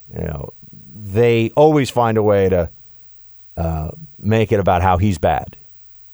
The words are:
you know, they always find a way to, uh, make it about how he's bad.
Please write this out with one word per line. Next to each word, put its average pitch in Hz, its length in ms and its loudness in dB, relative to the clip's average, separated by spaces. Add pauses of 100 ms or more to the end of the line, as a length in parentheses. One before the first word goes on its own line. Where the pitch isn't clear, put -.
(180)
you 80 60 -8
know, 76 300 -10 (420)
they 113 640 0
always 151 320 4
find 113 280 0
a 107 60 2
way 101 240 2
to, 87 220 0 (880)
uh, 82 340 -6 (260)
make 110 360 0
it 101 80 4
about 90 200 2
how 90 160 2
he's 98 200 0
bad. - 400 -4 (560)